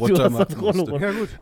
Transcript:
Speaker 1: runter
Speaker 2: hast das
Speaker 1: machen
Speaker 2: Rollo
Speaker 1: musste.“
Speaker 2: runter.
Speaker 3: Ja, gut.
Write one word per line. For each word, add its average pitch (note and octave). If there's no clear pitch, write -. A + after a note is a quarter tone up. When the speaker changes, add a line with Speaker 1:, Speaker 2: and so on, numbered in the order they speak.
Speaker 1:
runter F3+
Speaker 2:
hast A#2+
das D3
Speaker 1:
machen D3+
Speaker 2:
Rollo G3+
Speaker 1:
musste.“ D#3+
Speaker 2:
runter. D3
Speaker 3:
Ja, G3+
gut. A3